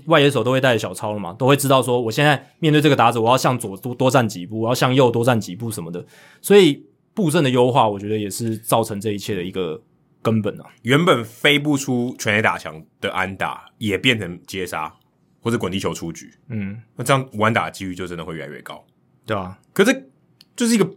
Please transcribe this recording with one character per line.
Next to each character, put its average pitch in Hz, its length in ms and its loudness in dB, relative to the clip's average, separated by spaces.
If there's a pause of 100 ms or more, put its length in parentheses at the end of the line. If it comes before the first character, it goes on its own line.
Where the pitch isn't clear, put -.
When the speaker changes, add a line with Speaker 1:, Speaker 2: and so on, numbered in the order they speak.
Speaker 1:
外 156 140 4
野 143 100 6
手 120 140 0
都 127 80 2
会 131 80 2
带 127 140 4
着 110 40 0
小 95 140 -6
抄 107 200 -6
了 107 60 -6
嘛， 87 140 -10
都 117 140 -2
会 139 100 6
知 139 100 -4
道 135 160 4
说 123 180 0
我 113 100 -2
现 131 120 0
在 143 360 2
面 156 120 2
对 151 120 4
这 151 80 4
个 139 40 6
打 117 160 4
者， 117 100 -2
我 113 100 2
要 127 80 6
向 127 200 0
左 98 180 -8
多， 123 180 -10
多 127 160 2
站 123 180 4
几 90 180 -8
步， 110 140 -8
我 113 80 -2
要 127 60 0
向 127 200 0
右 131 160 6
多 117 140 -2
站 120 160 2
几 92 160 -10
步 117 140 -8
什 87 120 -8
么 82 80 -10
的。 87 140 -10 (380)
所 196 140 4
以 160 280 6 (300)
布 175 160 0
阵 160 120 2
的 135 60 2
优 123 240 4
化， 120 160 4
我 101 100 -2
觉 104 100 -8
得 107 100 -2
也 104 100 -4
是 110 300 -6
造 113 240 0
成 104 180 -6
这 107 120 -4
一 104 60 -6
切 104 160 -6
的 92 80 -4
一 92 80 -8
个 87 300 -6 (420)
根 113 200 0
本 - 180 -6
啊。 - 40 -20 (180)
Speaker 2:
原 135 220 2
本 135 200 2
飞 147 340 0
不 147 180 0
出 127 420 -4
全 107 180 -2
垒 110 60 2
打 95 160 0
墙 80 220 -12 (200)
的 98 100 -4
安 95 260 -4
打， 76 300 -8 (120)
也 101 180 -2
变 120 220 0
成 87 280 -10
接 92 200 -8
杀 78 260 -10 (480)
或 117 100 -4
者 117 60 0
滚 107 140 -4
地 95 80 -4
球 87 160 -4
出 82 180 -10
局。 - 200 -18 (160)
Speaker 1:
嗯。 104 280 -8 (200)
Speaker 2:
那 127 80 -12
这 143 80 0
样 135 200 0
无 107 140 -2
安 113 60 2
打 95 140 -2
的 80 40 -10
几 95 140 -12
率 92 100 -10
就 92 120 -10
真 85 120 -12
的 82 60 -12
会 82 100 -12
越 78 100 -12
来 71 80 -14
越 64 100 -18
高。 - 220 -18 (400)
Speaker 1:
对 110 120 -4
啊。 95 200 -10 (160)
Speaker 2:
可 196 120 2
是 269 260 0 (460)
就 233 100 -2
是 233 80 2
一 226 40 2
个 190 60 4 (120)